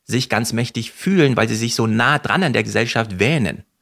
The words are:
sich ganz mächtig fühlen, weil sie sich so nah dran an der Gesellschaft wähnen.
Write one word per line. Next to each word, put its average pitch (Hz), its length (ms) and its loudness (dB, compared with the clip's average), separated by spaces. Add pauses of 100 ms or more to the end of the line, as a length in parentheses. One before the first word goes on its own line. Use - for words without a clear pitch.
sich 127 240 -2
ganz 113 240 0
mächtig 117 400 -4
fühlen, 160 460 2
weil 113 100 2
sie 113 80 -2
sich 117 180 -2
so 113 140 0
nah 120 300 2
dran 151 260 0
an 147 80 0
der 113 120 0
Gesellschaft 110 560 -2
wähnen. 117 440 0 (180)